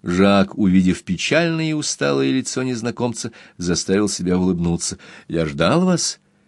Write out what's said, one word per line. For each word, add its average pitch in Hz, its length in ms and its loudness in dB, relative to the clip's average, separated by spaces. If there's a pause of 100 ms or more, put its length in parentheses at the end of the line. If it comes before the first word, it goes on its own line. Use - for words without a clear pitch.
Жак, 98 540 2
увидев 92 460 2
печальное 160 640 0
и 156 40 -2
усталое 143 580 -2
лицо 131 300 -2
незнакомца, 120 680 -4 (240)
заставил 95 540 0
себя 90 280 -2
улыбнуться. 85 600 0 (320)
«Я 82 160 0
ждал 87 400 2
вас. - 340 -2 (280)